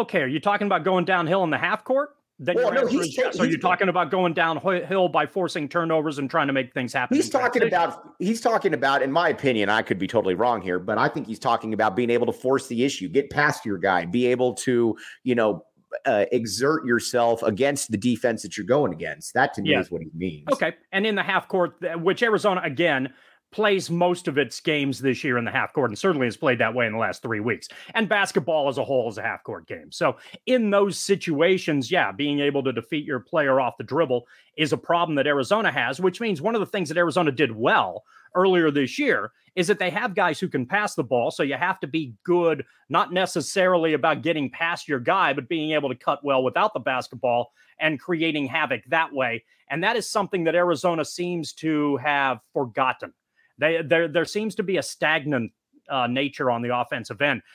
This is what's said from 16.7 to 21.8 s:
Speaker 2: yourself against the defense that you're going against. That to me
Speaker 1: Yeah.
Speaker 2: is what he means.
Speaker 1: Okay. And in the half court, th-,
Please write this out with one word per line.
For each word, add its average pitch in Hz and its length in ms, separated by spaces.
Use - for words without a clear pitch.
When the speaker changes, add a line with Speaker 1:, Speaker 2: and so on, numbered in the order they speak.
Speaker 2:
yourself 117 560
against 131 480
the 110 80
defense 117 440
that 95 160
you're 101 80
going 127 260
against. 80 420
That 139 200
to - 80
me 151 100
Speaker 1:
Yeah. 131 80
Speaker 2:
is 90 100
what 82 120
he 82 120
means. 82 380
Speaker 1:
Okay. 170 240
And 196 160
in 214 80
the 185 80
half 185 240
court, 180 320
th-, 170 160